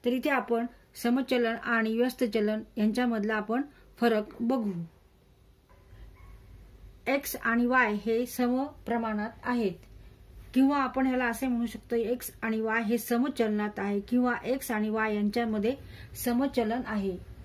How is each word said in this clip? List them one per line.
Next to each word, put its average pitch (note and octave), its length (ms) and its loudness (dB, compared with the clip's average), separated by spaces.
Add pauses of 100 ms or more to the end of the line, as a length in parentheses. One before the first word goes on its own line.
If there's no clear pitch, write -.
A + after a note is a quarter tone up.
तर A#3+ 80 2
इथे C4 180 0
आपण A#3+ 360 0 (360)
समचलन A#3+ 520 2
आणि A3+ 420 0
व्यस्त B3 280 2
चलन G#3+ 380 0 (140)
यांच्यामधला A3 580 2
आपण A3 280 -2 (380)
फरक A3+ 420 2
बघू. A#3 280 0 (2250)
X C#4 300 -2
आणि A#3+ 300 2
वाय A#3+ 280 4 (120)
हे A3+ 200 2
समप्रमाणात A#3+ 1040 -2 (120)
आहेत, A#3 300 0 (840)
किंवा C4+ 240 6
आपण C4 280 0
ह्याला B3+ 180 2
असे A#3 220 -2
म्हणू A#3+ 200 0
शकतो, - 300 -4
एक्स A#3 340 0 (120)
आणि A3 180 0
वाय A3+ 220 0
हे A3+ 160 2
समचलनात A3 800 0
आहे, G3+ 220 0
किंवा B3 340 2 (100)
एक्स C4 260 -2
आणि G#3+ 180 0
वाय A3 260 0
यांच्यामध्ये G#3+ 600 0 (500)
समचलन A#3+ 600 0
आहे. G3 480 -4 (100)